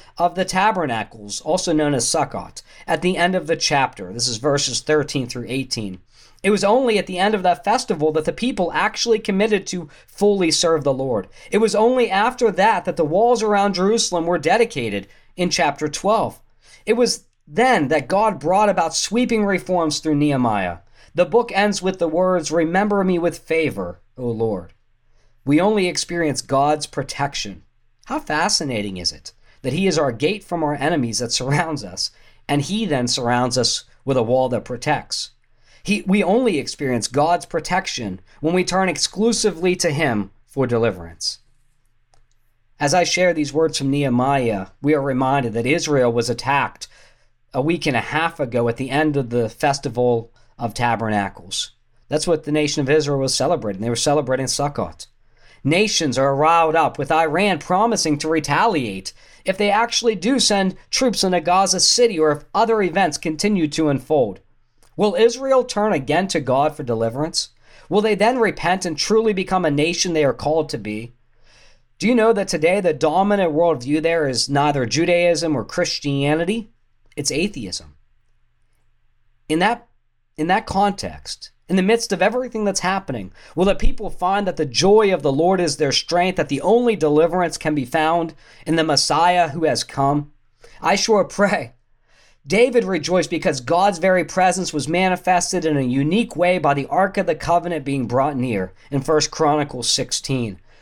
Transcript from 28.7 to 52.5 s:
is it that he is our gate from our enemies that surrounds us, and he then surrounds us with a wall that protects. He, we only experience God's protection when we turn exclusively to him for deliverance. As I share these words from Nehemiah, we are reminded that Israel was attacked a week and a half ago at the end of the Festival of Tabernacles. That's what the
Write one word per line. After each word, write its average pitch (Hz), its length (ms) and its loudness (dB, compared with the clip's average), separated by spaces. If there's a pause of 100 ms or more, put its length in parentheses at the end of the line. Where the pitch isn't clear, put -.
is 87 140 -6
it - 200 -18 (300)
that 127 100 -4
he 190 140 0
is 165 120 0
our 143 140 0
gate 156 320 -2
from 170 180 -6
our 147 120 0
enemies 135 460 -2
that 117 120 -6
surrounds 147 500 -2
us, 90 280 -8 (360)
and 143 140 0
he 208 240 -4
then 131 240 0
surrounds 123 480 0
us - 280 0 (200)
with 131 140 0
a 120 40 4
wall 127 280 2
that 113 160 -4
protects. - 640 -4 (520)
He, 208 240 -2
we 196 180 2
only 208 340 2
experience 123 500 -4
God's 156 360 0
protection 160 760 -6 (200)
when 165 140 0
we 185 100 2
turn 185 240 0
exclusively 185 880 0
to 180 140 -2
him 127 400 -2 (160)
for 135 200 -2
deliverance. 98 720 -4 (1400)
As 147 140 0
I 180 100 4
share 175 300 2
these 147 180 -2
words 156 240 0
from 139 140 -2
Nehemiah, 127 800 0 (120)
we 147 140 2
are 139 80 0
reminded 131 500 0
that 117 140 -2
Israel 143 440 2
was 117 200 0
attacked 127 580 -4 (640)
a 131 80 -2
week 165 240 0
and 135 120 0
a 113 40 0
half 156 400 -4
ago 120 280 -2
at 117 100 -2
the 131 100 -6
end 147 300 0
of 123 100 -2
the 117 220 -2
Festival 123 840 -2 (260)
of 117 140 -6
Tabernacles. 104 1000 -4 (360)
That's 151 180 -2
what 160 180 0
the 151 80 -4